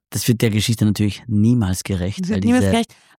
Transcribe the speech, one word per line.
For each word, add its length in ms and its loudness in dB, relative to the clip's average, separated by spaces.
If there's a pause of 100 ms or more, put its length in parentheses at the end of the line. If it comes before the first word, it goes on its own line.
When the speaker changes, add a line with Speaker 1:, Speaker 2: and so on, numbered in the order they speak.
Speaker 1:
das 180 -6
wird 140 2
der 80 2
Geschichte 360 0
natürlich 420 -2
niemals 560 0
gerecht, 380 -4
Speaker 2:
Das 80 -6
Speaker 1:
weil 60 -2
Speaker 2:
wird 100 -2
niemals 200 2
Speaker 1:
diese 60 2
Speaker 2:
gerecht. 240 -2 (240)